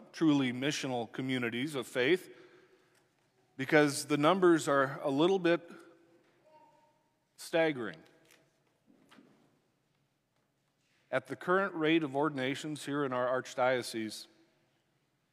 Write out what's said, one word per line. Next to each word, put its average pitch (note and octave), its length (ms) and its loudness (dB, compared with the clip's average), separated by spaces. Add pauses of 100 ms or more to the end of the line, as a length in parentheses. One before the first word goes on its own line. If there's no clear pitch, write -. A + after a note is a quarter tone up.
(140)
truly C#3+ 400 4
missional B2+ 580 -4
communities C3 640 -4
of A#2+ 100 -6
faith, C#3+ 480 0 (1200)
because C#3+ 480 4
the D3 120 0
numbers E3+ 520 4
are C#3 340 0
a D3+ 60 -2
little E3 280 2
bit E3+ 320 0 (1700)
staggering. C3 600 -2 (3250)
At B2+ 160 -4
the C3+ 80 -10
current F#3 400 0
rate D#3+ 280 2
of C3+ 120 -4
ordinations C#3+ 720 -4
here C#3+ 180 -4
in C3 80 -4
our B2+ 300 -2
archdiocese, A#2+ 840 -2 (1040)